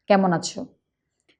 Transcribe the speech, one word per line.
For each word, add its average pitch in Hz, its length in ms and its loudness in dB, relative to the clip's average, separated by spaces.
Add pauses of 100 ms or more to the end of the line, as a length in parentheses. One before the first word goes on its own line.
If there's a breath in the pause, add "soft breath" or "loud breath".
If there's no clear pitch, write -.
কেমন 190 260 4
আছো?" - 320 -6 (760)